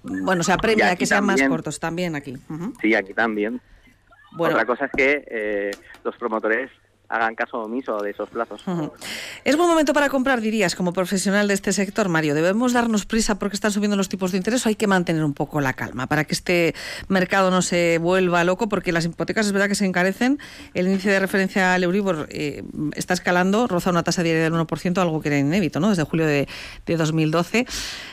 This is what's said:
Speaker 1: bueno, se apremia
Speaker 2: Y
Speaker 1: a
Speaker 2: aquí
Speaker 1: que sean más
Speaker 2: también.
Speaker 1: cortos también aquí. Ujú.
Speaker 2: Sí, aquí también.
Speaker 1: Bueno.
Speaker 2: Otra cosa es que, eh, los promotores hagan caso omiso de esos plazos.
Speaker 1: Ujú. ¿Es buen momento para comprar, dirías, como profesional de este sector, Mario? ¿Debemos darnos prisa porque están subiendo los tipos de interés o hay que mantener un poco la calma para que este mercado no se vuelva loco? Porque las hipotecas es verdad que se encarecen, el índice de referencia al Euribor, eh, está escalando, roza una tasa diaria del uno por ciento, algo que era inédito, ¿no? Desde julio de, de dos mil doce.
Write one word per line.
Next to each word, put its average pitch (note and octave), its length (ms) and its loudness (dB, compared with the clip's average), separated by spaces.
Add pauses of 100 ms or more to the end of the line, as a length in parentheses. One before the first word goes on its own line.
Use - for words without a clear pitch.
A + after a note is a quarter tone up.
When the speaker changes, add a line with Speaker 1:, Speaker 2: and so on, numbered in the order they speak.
Speaker 1:
bueno, F#3 400 -2
se F#3+ 100 2
apremia A3 340 2
Speaker 2:
Y - 20 4
Speaker 1:
a F3+ 40 2
Speaker 2:
aquí F3+ 80 -4
Speaker 1:
que - 60 0
sean G3+ 180 2
más G3 120 2
Speaker 2:
también. C3+ 140 4
Speaker 1:
cortos D#3 280 -4
también E3 380 -4
aquí. C#3 220 -10 (100)
Ujú. E3+ 320 -6
Speaker 2:
Sí, A2 140 2
aquí G2+ 180 -2
también. A2 480 -2 (720)
Speaker 1:
Bueno. E3 220 0
Speaker 2:
Otra A2 100 2
cosa B2 220 -2
es - 60 -8
que, C#3 380 2
eh, G#2 400 -2 (320)
los A2+ 140 -6
promotores A2 540 -2 (380)
hagan A2+ 280 -2
caso A#2+ 240 -6
omiso A2 420 -4
de G#2 80 -4
esos G#2 200 -8
plazos. A2+ 360 -8
Speaker 1:
Ujú. E3 260 -4 (520)
¿Es C#4 120 2
buen F4 120 4
momento D#4 260 4
para C#4+ 140 2
comprar, C4 320 0
dirías, G#3+ 340 0
como F3+ 180 -2
profesional F#3+ 540 0
de G3+ 80 2
este G3 180 -2
sector, G3+ 360 0
Mario? D#3 260 2
¿Debemos G3 380 2
darnos A#3 340 2
prisa A3 320 0
porque G3+ 160 -4
están G#3 160 -2
subiendo G#3 260 0
los F#3+ 120 0
tipos F#3 240 -4
de G3 60 0
interés A3 280 0
o - 20 2
hay A3 60 2
que G#3+ 140 0
mantener F3 340 2
un D3+ 100 0
poco D3+ 280 -4
la C3 120 0
calma A#2+ 360 -6
para D3+ 160 2
que - 100 -6
este E3+ 400 0 (320)
mercado F#3+ 460 2
no F#3 100 4
se E3+ 360 2
vuelva F3 440 2
loco? F3+ 260 2
Porque F#3 220 -2
las E3 140 0
hipotecas F3 420 -2
es G3+ 60 0
verdad G3 160 2
que G3+ 80 -2
se G3+ 100 2
encarecen, F#3+ 540 0 (340)
el F3+ 140 0
índice F#3+ 220 0
de G3 100 4
referencia F#3+ 540 2
al F3+ 100 2
Euribor, F3+ 440 0
eh, - 360 -6 (320)
está - 180 -2
escalando, F#3 540 2
roza F3+ 220 0
una E3+ 120 2
tasa F3 220 0
diaria E3 180 2
del E3 120 2
uno E3 120 0
por D#3+ 140 -6
ciento, F3+ 200 0
algo D#3 220 0
que D#3 60 -2
era D3 100 2
inédito, D3 400 0
¿no? F#3+ 120 2
Desde E3+ 120 2
julio D#3+ 240 0
de, C#3+ 220 2 (380)
de E3+ 100 0
dos D#3 160 0
mil D#3+ 180 2
doce. F3 360 0 (460)